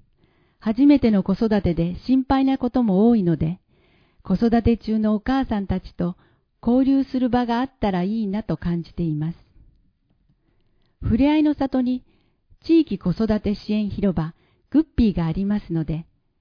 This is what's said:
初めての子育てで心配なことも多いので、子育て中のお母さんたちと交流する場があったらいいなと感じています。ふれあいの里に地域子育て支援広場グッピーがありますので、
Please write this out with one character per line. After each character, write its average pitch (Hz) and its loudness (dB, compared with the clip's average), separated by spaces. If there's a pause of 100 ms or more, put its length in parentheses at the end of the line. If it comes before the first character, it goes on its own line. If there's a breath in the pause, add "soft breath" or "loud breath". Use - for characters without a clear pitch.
(580)
初 226 0
め 285 8
て 233 2
の 196 2
子 190 0
育 214 0
て 175 0
で 170 -2
心 262 0
配 269 0
な 269 0
こ 247 -4
と 254 0
も 208 4
多 240 6
い 214 2
の 170 2
で、 160 -6 (640)
子 190 -2
育 233 2
て 233 2
中 220 -4
の 214 0
お 208 -2
母 262 -2
さ 214 -4
ん 196 -8
た 185 -4
ち - -14
と 175 -4 (440)
交 247 2
流 269 2
す 254 -4
る 254 0
場 247 0
が 233 -2
あ 262 -2
っ 269 -10
た 208 0
ら 180 -2
い 214 -4
い 214 -4
な 196 -6
と 240 -4
感 170 -4
じ - -16
て 170 -6
い 160 -2
ま 151 -4
す。 - -18 (1600)
ふ - 0
れ 269 2
あ 302 2
い 311 2
の 302 2
里 269 -2
に 254 -4 (580)
地 330 4
域 214 -2
子 180 -2
育 220 0
て 208 -2
支 - -8
援 214 -2
広 185 -2
場 165 -6 (360)
グ 285 4
ッ 320 -2 (120)
ピ 226 4
ー 180 -8
が 170 -2
あ 160 -2
り 190 -4
ま 202 -2
す - -12
の 165 -2
で、 160 -6 (340)